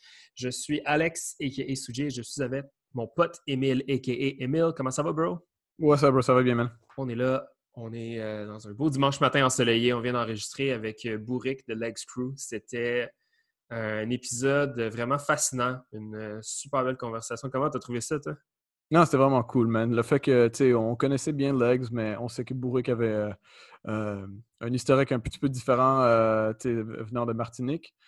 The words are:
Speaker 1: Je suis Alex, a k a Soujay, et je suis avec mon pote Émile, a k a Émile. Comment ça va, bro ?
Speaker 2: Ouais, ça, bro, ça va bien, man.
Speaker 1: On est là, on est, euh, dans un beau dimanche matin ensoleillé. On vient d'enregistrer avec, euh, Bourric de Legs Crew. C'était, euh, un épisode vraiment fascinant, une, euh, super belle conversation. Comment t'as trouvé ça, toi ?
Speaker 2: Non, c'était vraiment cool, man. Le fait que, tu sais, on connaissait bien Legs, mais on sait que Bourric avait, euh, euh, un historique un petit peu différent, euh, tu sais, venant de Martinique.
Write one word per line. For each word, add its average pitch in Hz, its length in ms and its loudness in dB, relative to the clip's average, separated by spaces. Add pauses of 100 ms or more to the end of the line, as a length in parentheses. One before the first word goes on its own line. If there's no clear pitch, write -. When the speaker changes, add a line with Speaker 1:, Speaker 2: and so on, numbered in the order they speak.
(340)
Speaker 1:
Je 123 160 -6
suis 147 360 -4
Alex, 160 560 0
a 151 60 -4
k 135 120 -6 (100)
a 135 60 -4
Soujay, 131 300 -6
et 143 40 -4
je 123 120 -8
suis 139 200 -8
avec 135 240 -4 (280)
mon 117 140 -6
pote 170 400 0
Émile, 131 400 2
a 135 120 0
k 135 100 -4
a 135 340 -2
Émile. 160 320 2
Comment 131 160 -4
ça 147 120 -2
va, 165 100 -2
bro ? 170 240 -2 (420)
Speaker 2:
Ouais, 147 180 6
ça, 139 140 6
bro, 131 100 6
ça 127 120 4
va 127 100 8
bien, 123 120 4
man. 120 140 2 (280)
Speaker 1:
On 135 100 -6
est 117 80 -6
là, 131 320 -2 (280)
on 113 180 -12
est, 117 260 -10
euh, 107 280 -8
dans 107 200 -16
un 104 60 -12
beau 143 160 -2
dimanche 139 320 0
matin 139 240 6
ensoleillé. 120 480 2
On 120 80 -2
vient 123 120 -2
d'enregistrer 117 600 -4
avec, 110 320 -8
euh, 110 120 -4
Bourric 123 500 -6
de 113 80 -8
Legs 113 320 -8
Crew. 127 280 -8
C'était, 120 760 -6 (600)
euh, 107 320 -4
un 113 60 -4
épisode 127 720 0
vraiment 117 380 -2
fascinant, 131 600 0 (140)
une, 107 220 -12
euh, 107 260 -10
super 135 420 -4
belle 127 140 -2
conversation. 117 520 -8
Comment 139 200 0
t'as 127 100 -4
trouvé 120 220 -6
ça, 151 180 -4
toi ? 151 160 -8 (560)
Speaker 2:
Non, 165 120 8
c'était 143 140 4
vraiment 135 240 6
cool, 117 260 2
man. 113 280 2
Le 117 80 4
fait 139 160 2
que, 123 280 6
tu 117 100 -6
sais, 131 180 6
on 113 200 2
connaissait 135 380 0
bien 139 240 0
Legs, 123 340 2
mais 110 260 -4
on 120 100 -6
sait 120 180 -8
que - 80 -6
Bourric 123 340 -2
avait, 117 200 2
euh, 107 220 0 (580)
euh, 104 400 -6 (340)
un 117 120 -4
historique 135 380 2
un 123 80 0
petit - 200 -10
peu 143 100 0
différent, 131 540 2
euh, 110 500 4
tu 123 160 -4
sais, 113 140 0 (200)
venant 120 220 -4
de 117 80 -2
Martinique. 123 600 -6 (120)